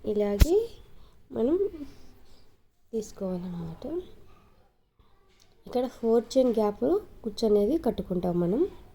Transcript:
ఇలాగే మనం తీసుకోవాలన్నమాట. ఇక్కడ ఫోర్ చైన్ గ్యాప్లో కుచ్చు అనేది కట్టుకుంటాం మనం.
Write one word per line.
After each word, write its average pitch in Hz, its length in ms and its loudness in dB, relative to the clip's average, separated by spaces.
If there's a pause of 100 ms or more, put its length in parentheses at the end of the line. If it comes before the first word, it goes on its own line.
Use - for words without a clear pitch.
(140)
ఇలాగే 208 440 4 (800)
మనం 254 180 2 (1400)
తీసుకోవాలన్నమాట. 180 920 -8 (1800)
ఇక్కడ 247 180 -2 (120)
ఫోర్ 226 340 2
చైన్ 262 240 6
గ్యాప్లో 214 340 0 (340)
కుచ్చు 220 240 -4
అనేది 208 280 4 (100)
కట్టుకుంటాం 185 560 -2
మనం. 190 200 2 (340)